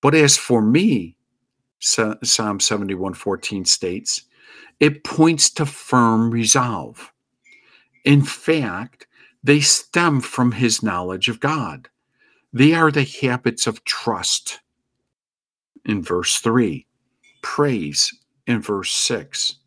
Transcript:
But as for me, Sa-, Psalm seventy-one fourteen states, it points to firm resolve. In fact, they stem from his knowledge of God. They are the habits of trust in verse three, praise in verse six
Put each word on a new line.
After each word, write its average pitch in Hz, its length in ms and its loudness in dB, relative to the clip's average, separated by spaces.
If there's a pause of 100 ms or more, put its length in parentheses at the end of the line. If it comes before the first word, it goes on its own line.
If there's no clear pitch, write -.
But 160 140 4
as 147 200 6
for 117 280 0
me, 120 520 2 (640)
Sa-, 107 440 -2
Psalm 104 360 -2
seventy-one 98 540 -4
fourteen 95 520 -6
states, - 580 -4 (560)
it 147 240 2
points 160 480 2
to 156 160 -4
firm 117 640 2
resolve. 117 800 -2 (920)
In 143 200 6
fact, 123 840 -4 (380)
they 143 160 6
stem 151 640 2
from 123 300 0
his 117 300 0
knowledge 92 480 -4
of 117 100 -8
God. 131 480 -4 (640)
They 139 220 6
are 165 160 4
the 143 140 2
habits 123 640 -2
of 110 160 -6
trust - 760 -6 (1300)
in 101 160 -2
verse 90 380 -2
three, 113 480 0 (560)
praise 107 680 -2 (360)
in 120 120 0
verse 101 320 -4
six - 760 -4